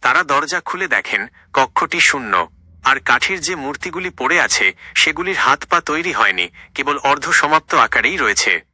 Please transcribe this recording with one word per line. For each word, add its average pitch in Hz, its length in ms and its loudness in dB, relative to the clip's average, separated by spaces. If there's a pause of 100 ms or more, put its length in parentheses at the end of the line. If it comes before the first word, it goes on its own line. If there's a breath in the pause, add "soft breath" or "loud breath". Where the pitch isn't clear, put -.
তারা 135 220 4
দরজা 147 360 0
খুলে 180 280 -6
দেখেন 107 340 -2 (320 soft breath)
কক্ষটি 139 460 0
শূন্য, 123 340 0 (500)
আর 135 140 2 (120)
কাঠের 185 320 0
যে 165 140 -4
মূর্তিগুলি 165 540 -8 (100)
পড়ে 135 200 0
আছে 117 280 2 (280 loud breath)
সেগুলির 175 500 -2
হাত 139 200 2
পা 175 160 0
তৈরি 165 320 -4
হয়নি, 98 320 0 (280 loud breath)
কেবল 143 300 -2
অর্ধসমাপ্ত 147 720 2
আকারেই 123 420 2
রয়েছে। 107 360 0 (200)